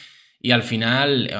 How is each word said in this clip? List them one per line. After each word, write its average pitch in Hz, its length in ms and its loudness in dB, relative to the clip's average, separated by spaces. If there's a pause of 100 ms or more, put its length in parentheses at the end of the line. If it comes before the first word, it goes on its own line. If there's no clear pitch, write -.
(420)
Y 120 100 0
al 117 120 4
final, 120 640 0 (100)